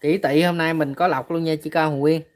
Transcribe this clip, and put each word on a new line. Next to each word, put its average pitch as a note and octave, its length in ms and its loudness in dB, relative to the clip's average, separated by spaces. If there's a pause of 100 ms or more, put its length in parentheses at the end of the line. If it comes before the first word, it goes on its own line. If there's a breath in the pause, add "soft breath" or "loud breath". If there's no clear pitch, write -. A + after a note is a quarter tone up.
Kỷ D#3 160 2
Tỵ D3 240 2
hôm F3 160 2
nay E3 160 0
mình C#3+ 220 -2
có F3 120 0
lọc C3+ 240 -2
luôn E3 120 -2
nha D#3+ 200 0
chị D#3 60 -8
Cao D#3 200 0
Hồng C#3 120 -2
Quyên. D#3 200 2 (140)